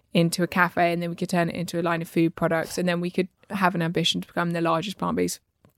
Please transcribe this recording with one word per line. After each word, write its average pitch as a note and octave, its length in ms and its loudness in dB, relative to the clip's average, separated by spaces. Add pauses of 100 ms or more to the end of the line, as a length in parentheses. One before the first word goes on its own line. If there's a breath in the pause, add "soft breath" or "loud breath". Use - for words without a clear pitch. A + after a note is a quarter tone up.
(140)
into E3+ 300 2
a E3 40 0
cafe, F3 460 2
and E3+ 80 -2
then E3+ 80 -4
we E3+ 60 -6
could F3+ 140 -4
turn E3+ 200 2
it - 60 -6
into E3+ 240 -4
a E3 40 0
line E3 180 0
of E3 60 -8
food E3 280 2
products, D#3+ 420 -2
and F3+ 100 0
then F3 140 0
we F3 100 -4
could F#3 160 -2 (220)
have G3 260 2
an E3+ 60 0
ambition E3+ 400 0
to - 60 -10
become F3 240 -2
the E3+ 100 -2
largest E3 360 0
plant-based, F3 420 -2 (380)